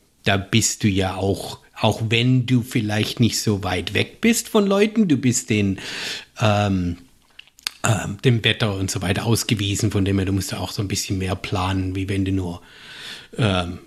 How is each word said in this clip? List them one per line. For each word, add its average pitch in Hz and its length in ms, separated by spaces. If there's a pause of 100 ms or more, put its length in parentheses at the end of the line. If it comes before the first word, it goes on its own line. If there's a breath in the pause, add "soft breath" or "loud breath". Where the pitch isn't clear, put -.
(240)
da 101 140
bist - 480
du - 20
ja 95 280
auch, 98 440 (180 soft breath)
auch 110 300
wenn 123 380
du 127 180
vielleicht 107 560
nicht 110 220
so 101 200
weit 92 320
weg - 280
bist 226 260
von 208 180
Leuten, 208 440
du 139 80
bist 120 320
den, 101 300 (600 loud breath)
ähm, 98 580 (880)
ähm, 101 380
dem 117 220
Wetter 107 300
und 95 140
so 101 120
weiter 98 240
ausgewiesen, 104 680
von 98 140
dem 98 120
her, 92 80
du 95 60
musst 95 220
ja 98 60
auch 92 120
so - 100
ein 98 60
bisschen 98 300
mehr 92 180
planen, 95 600
wie 95 100
wenn 98 160
du 95 80
nur, 92 300 (760 loud breath)
ähm, 90 500